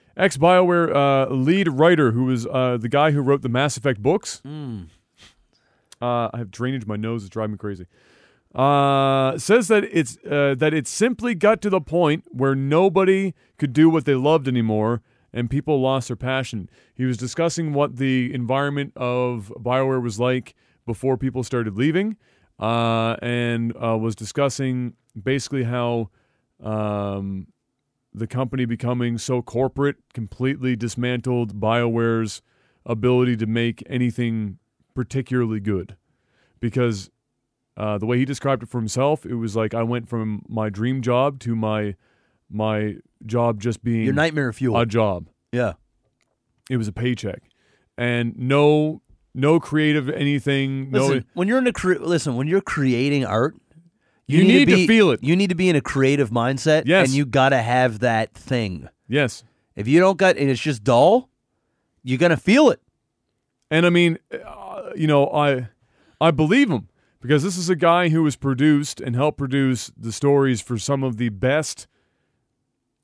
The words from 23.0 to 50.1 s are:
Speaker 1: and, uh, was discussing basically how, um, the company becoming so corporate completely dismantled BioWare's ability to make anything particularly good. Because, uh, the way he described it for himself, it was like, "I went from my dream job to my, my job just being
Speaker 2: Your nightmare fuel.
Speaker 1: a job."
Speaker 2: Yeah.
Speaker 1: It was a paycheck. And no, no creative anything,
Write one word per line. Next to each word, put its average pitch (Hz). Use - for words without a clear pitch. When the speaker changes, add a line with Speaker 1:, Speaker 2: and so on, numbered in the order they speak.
Speaker 1:
and, 120
uh, 113
was 110
discussing 127
basically 131
how, 120
um, 101
the 110
company 127
becoming 120
so 127
corporate 135
completely 127
dismantled 120
BioWare's 113
ability 123
to 110
make 117
anything 117
particularly 120
good. 98
Because, 117
uh, 104
the 107
way 120
he 131
described 135
it 117
for 123
himself, 131
it 127
was 113
like, 110
"I 117
went 117
from 110
my 107
dream 120
job 127
to 117
my, 107
my 107
job 117
just 110
being 113
Speaker 2:
Your 135
nightmare 147
fuel. 117
Speaker 1:
a 117
job." 101
Speaker 2:
Yeah. 117
Speaker 1:
It 131
was 110
a 101
paycheck. 120
And 120
no, 147
no 147
creative 151
anything, 135